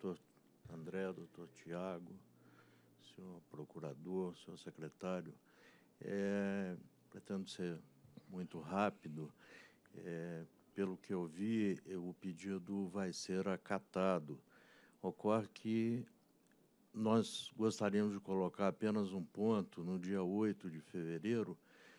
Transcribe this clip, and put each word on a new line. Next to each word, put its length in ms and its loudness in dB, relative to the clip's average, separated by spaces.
doutor 200 -4
André, 400 -4
doutor 400 -14
Tiago, 580 -6
senhor 340 -14
procurador, 880 -4
senhor 200 -14
secretário. 760 -6
É, 760 0
pretendo 400 -6
ser 280 -2
muito 300 -6
rápido. 720 0
É, 380 -6
pelo 220 0
que 160 -8
eu 120 0
vi, 600 2
é, 100 -4
o 220 -4
pedido 680 -4
vai 240 -2
ser 360 0
acatado. 920 2
Ocorre 520 2
que 520 0
nós 640 4
gostaríamos 580 4
de 60 -2
colocar 480 2
apenas 460 2
um 100 -2
ponto. 600 2
No 120 0
dia 240 0
oito 480 2
de 120 -8
fevereiro, 760 -2